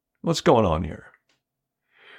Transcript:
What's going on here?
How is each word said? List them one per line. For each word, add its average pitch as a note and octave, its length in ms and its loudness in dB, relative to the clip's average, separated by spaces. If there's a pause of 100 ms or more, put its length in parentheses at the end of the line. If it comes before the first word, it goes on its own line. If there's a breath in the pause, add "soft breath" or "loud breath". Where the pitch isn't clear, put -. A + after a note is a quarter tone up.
(220)
What's D#3+ 180 -4
going A#2+ 240 4
on E2+ 200 -2
here? - 240 -14 (1120 soft breath)